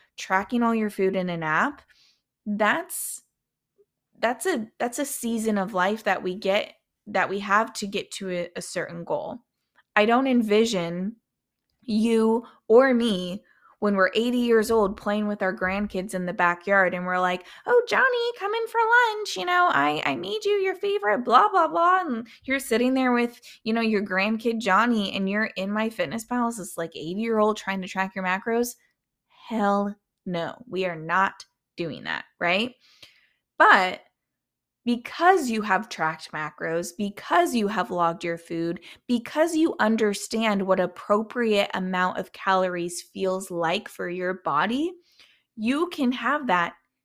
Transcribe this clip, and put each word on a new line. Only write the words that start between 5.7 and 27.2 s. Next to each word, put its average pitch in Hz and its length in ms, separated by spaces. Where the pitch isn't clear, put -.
life 196 300
that 190 180
we 185 100
get, 196 400
that 185 240
we 190 80
have 208 360
to - 120
get 196 280
to 190 180
a, 175 240
a 180 80
certain 170 400
goal. 160 400
I 208 120
don't 247 180
envision 214 920
you 226 640
or 254 280
me 196 480
when 208 160
we're 185 180
eighty 240 240
years 233 320
old 214 260
playing 208 320
with 208 140
our 190 160
grandkids 190 560
in 180 140
the 175 60
backyard 180 600
and 180 100
we're 180 160
like, 180 280
"Oh, 480 240
Johnny, 480 160
come 415 160
in 453 140
for 453 120
lunch. 440 560
You 370 100
know, 359 260
I, 302 340
I 277 120
made 403 280
you 403 60
your 381 240
favorite 403 500
blah, 269 240
blah, 359 180
blah." 339 340
And 240 260
you're 269 160
sitting 247 340
there 262 180
with, 240 300
you 220 100
know, 226 80
your 214 240
grandkid 220 540
Johnny, 214 560
and 190 120
you're 208 280
in 190 160
MyFitnessPal 226 800
as 233 80
this, 175 200
like, 165 180
eighty-year-old 214 640